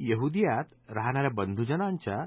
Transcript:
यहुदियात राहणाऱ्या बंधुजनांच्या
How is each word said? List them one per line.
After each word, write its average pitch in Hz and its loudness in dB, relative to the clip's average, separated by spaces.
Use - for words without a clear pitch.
यहुदियात 143 2
राहणाऱ्या 127 0
बंधुजनांच्या 117 -2